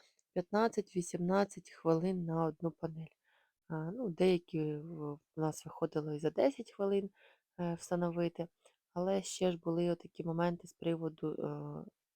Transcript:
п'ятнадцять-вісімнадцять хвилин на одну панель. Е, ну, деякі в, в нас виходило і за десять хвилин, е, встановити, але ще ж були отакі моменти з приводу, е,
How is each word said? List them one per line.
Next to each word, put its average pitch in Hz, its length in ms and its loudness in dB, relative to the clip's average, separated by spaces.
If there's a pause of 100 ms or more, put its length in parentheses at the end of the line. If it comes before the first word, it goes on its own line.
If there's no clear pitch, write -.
(340)
п'ятнадцять-вісімнадцять 190 1400 0
хвилин 170 560 0
на 165 200 0
одну 160 260 -2
панель. 160 440 -8 (560)
Е, 160 220 -4
ну, 240 160 -4
деякі 170 680 2
в, 151 380 -8
в 147 60 -12 (160)
нас 156 300 -2
виходило 156 480 -2
і 147 60 -4
за 156 100 0
десять 254 420 2
хвилин, 196 380 0 (500)
е, 175 200 -2
встановити, 170 680 -2 (480)
але 185 280 0
ще - 280 0
ж 175 60 -2
були 170 320 0
отакі - 340 -4
моменти 170 440 0
з - 60 -20
приводу, 160 600 -2
е, 147 580 -6 (240)